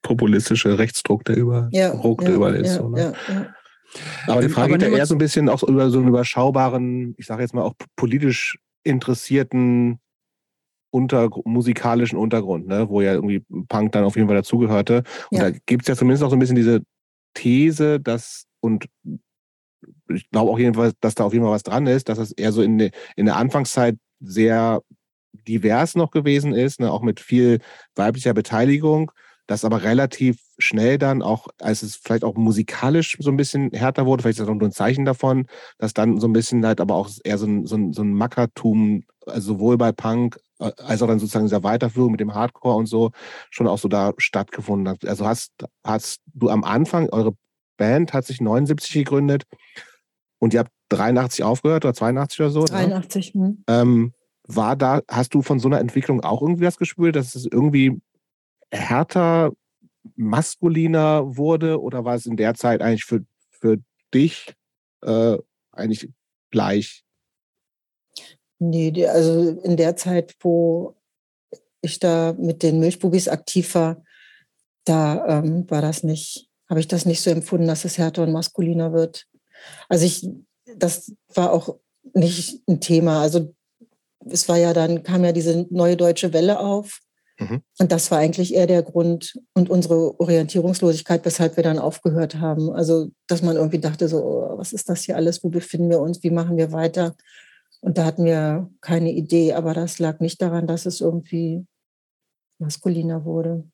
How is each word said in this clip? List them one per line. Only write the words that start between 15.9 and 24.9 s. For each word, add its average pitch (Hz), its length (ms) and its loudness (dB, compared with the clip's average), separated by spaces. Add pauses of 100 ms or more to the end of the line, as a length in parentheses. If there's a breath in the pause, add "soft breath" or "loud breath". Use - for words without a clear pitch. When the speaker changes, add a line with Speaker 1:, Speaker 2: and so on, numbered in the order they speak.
Speaker 1:
zumindest 135 280 4
auch 135 60 0
so 135 60 2
ein 127 40 6
bisschen 127 160 4
diese 117 260 4 (520)
These, 151 680 2
dass, 117 460 -6 (140)
und 110 260 -2 (1200)
ich 90 220 -8
glaube 110 220 0
auch 117 80 -2
jedenfalls, 117 400 2
dass 110 160 -2
da 117 80 0
auf 104 100 0
jeden 117 120 2
Fall 107 80 2
was 104 100 -2
dran 127 240 -2
ist, 127 220 0
dass 110 100 -4
es 107 120 -6
eher 107 200 -2
so 110 100 2
in 110 160 4
de-, 107 140 2 (240 loud breath)
in 101 100 0
der 104 120 2
Anfangszeit 123 600 0 (220)
sehr 113 640 0 (640)